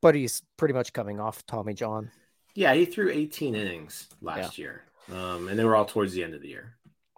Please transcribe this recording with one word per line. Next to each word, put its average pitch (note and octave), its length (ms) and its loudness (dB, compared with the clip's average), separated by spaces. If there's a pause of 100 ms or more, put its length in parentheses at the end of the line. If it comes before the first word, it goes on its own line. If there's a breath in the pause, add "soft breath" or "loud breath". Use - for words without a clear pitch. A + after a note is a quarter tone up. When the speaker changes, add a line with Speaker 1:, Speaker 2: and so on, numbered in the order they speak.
Speaker 1:
but D#3+ 140 10
he's C3 260 -2 (140)
pretty D3 180 2
much B2+ 200 0
coming G#2 260 -4
off G#2+ 260 -6
Tommy G#2+ 280 -4
John. A2 360 -6 (460)
Speaker 2:
Yeah, E3+ 180 4
he E3+ 120 6
threw F#3 260 0
eighteen D3+ 440 -2
innings F2 520 -8 (140)
last F2 360 -8
Speaker 1:
Yeah. D2+ 60 -10
Speaker 2:
year, - 200 -12 (300)
um, F2+ 360 -6
and G#2 100 0
they A2+ 60 6
were A2 100 6
all G#2+ 100 4
towards G2+ 280 -2
the F2+ 100 -2
end E2 100 -10
of D2 80 -14
the D2 60 -16
year. A2 300 -16 (400)